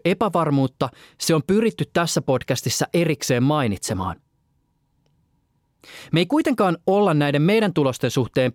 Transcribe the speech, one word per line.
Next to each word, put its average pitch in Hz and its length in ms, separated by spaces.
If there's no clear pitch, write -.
epävarmuutta, 160 840
se 160 140
on 151 120
pyritty 208 460
tässä 170 300
podcastissa - 720
erikseen 156 480
mainitsemaan. 104 760
Me 160 80
ei 180 60
kuitenkaan 220 600
olla 196 280
näiden 143 280
meidän 202 320
tulosten 131 360
suhteen 127 440